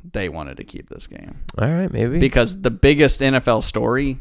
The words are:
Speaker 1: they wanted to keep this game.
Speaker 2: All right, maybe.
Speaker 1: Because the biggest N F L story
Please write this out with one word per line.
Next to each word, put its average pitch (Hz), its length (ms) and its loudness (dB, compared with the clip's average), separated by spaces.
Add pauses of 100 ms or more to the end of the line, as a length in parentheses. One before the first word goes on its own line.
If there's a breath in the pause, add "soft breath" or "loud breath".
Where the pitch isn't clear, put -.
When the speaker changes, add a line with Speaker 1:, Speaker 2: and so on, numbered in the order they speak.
(120)
Speaker 1:
they 98 160 -4
wanted 73 300 -12
to - 60 -14
keep - 260 -18
this - 180 -16
game. - 300 -18 (200)
Speaker 2:
All 113 100 0
right, 175 240 -2
maybe. 120 280 0
Speaker 1:
Because 120 400 2
the 123 100 0
biggest 139 520 4
N 135 120 4
F 127 140 0
L 110 140 2
story 131 580 -2